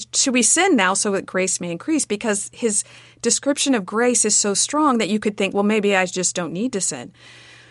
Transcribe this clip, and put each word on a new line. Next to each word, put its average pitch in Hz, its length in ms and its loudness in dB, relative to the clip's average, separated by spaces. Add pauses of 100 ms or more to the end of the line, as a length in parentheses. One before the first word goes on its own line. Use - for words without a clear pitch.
(140)
should 254 200 0
we 247 80 4
sin 349 340 4
now 190 160 4
so 196 200 0
that 190 120 -2
grace 185 340 -2
may 175 140 -6
increase?" 269 320 -2
Because 208 480 -4
his - 320 -2 (380)
description 277 520 0
of 196 120 -2
grace 233 400 2
is 208 100 2
so 202 160 0
strong 277 460 2
that 208 100 0
you 214 100 0
could 208 200 -2
think, 196 160 -2
"Well, 202 80 2
maybe 202 340 2
I 185 80 2
just 180 320 -4
don't 175 160 -4
need 214 220 -4
to 190 80 -4
sin." 123 300 -8 (580)